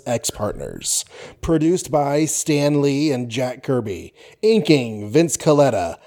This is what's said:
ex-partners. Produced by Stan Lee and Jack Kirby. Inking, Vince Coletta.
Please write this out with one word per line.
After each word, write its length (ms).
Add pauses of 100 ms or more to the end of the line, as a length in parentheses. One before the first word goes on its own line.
ex-partners. 1000 (360)
Produced 500
by 340
Stan 560
Lee 300
and 180
Jack 320
Kirby. 500 (300)
Inking, 720
Vince 260
Coletta. 680